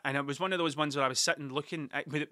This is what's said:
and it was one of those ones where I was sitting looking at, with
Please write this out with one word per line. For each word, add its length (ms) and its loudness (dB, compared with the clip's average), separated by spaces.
and 140 2
it 80 2
was 140 -4
one 140 0
of 60 2
those 180 2
ones 180 0
where 100 4
I 40 4
was 100 0
sitting 320 0
looking 420 -4
at, 140 -4
with 240 -2